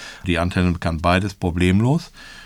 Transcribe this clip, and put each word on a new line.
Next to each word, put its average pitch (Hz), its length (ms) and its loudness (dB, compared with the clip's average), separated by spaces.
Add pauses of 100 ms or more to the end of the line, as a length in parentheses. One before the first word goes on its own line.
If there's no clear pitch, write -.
(260)
Die 85 140 0
Antenne 90 360 0
kann 82 260 -4
beides 92 320 2
problemlos. 95 800 0 (340)